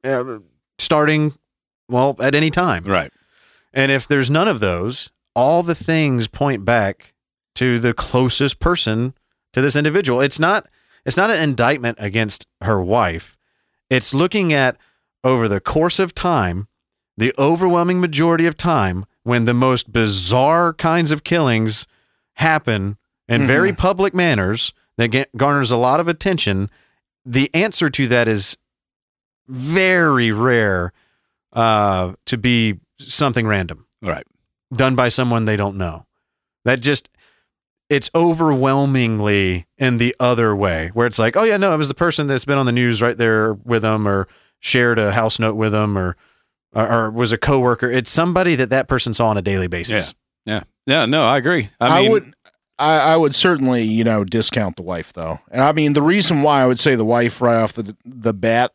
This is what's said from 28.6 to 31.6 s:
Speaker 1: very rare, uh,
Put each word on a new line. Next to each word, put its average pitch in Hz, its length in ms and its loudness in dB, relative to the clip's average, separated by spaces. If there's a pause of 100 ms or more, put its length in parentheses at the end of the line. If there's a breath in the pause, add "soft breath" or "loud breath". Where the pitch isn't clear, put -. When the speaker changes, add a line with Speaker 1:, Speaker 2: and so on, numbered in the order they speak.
Speaker 1:
very 147 840 0
rare, 104 640 0 (600)
uh, 101 600 2 (140)